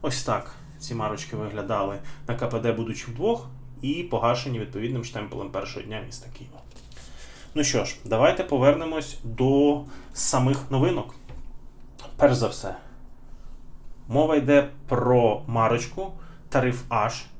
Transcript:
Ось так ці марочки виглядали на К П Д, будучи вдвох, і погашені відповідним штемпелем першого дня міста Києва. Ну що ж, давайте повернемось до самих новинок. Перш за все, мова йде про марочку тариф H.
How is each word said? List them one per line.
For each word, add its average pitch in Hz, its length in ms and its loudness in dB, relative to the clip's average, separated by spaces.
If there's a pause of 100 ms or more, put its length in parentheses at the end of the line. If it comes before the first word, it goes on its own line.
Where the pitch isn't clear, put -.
Ось 135 180 0
так 107 320 -2 (240)
ці - 160 -8
марочки 107 420 -4
виглядали 101 640 -2 (300)
на 123 60 0
К 120 120 -2
П 120 120 -2
Д, 117 140 2
будучи 110 380 -4
вдвох, 196 380 -2 (340)
і 143 120 0
погашені 123 640 0
відповідним 113 460 -4
штемпелем 98 460 -8
першого - 360 -8
дня 107 200 -8
міста - 220 -12 (100)
Києва. - 200 -18 (960)
Ну 151 100 2
що 110 200 2
ж, - 200 -6
давайте 120 400 4
повернемось 151 800 2
до 139 560 4 (340)
самих 135 560 2
новинок. 147 440 2 (1000)
Перш 143 180 6
за 117 140 2
все, - 260 -6 (1300)
мова 151 280 4
йде 139 320 6 (200)
про 120 580 6
марочку 117 680 2 (360)
тариф 127 420 2
H. 113 320 0 (180)